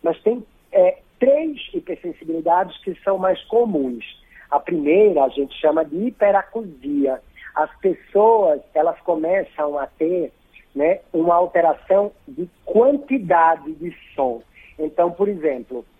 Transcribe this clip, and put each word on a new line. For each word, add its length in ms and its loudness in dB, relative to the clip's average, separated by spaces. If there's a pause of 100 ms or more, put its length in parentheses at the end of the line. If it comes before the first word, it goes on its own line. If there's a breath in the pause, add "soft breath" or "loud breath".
mas 200 -2
tem, 220 -2 (280)
é, 260 4 (220)
três 400 0 (140)
hipersensibilidades 1080 -4
que 120 -8 (100)
são 140 0
mais 260 0
comuns. 600 -2 (460 soft breath)
A 80 0
primeira 680 2
a 40 0
gente 320 -6
chama 240 2
de 120 -10 (100)
hiperacusia. 1120 -2 (340 loud breath)
As 240 -2
pessoas, 840 2 (120)
elas 280 0
começam 760 -2
a 80 -6
ter, 460 -4 (420 soft breath)
né, 260 0 (120)
uma 240 2
alteração 760 0 (160)
de 220 -12 (160)
quantidade 1080 2
de 200 -12 (200)
som. 260 -4 (380 soft breath)
Então, 340 -2
por 160 -2
exemplo 560 -6 (160)